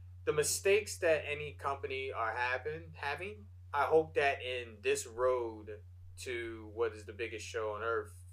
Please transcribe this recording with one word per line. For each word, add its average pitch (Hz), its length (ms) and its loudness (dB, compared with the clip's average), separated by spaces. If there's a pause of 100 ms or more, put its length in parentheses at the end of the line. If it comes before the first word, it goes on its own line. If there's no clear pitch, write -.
(260)
The 156 60 2
mistakes 196 680 4
that 160 320 4
any 147 220 -6
company 135 580 -4
are 110 240 -2
happen-, 131 600 -2
having, 165 500 -6 (300)
I 143 80 4
hope 156 320 6
that 143 280 4
in 123 400 -4
this 139 240 2
road 117 600 2 (540)
to 113 520 -6
what 110 220 0
is 107 100 -12
the 110 80 -12
biggest 107 340 -6
show 110 260 -2
on 104 100 -6
earth 110 280 0 (220)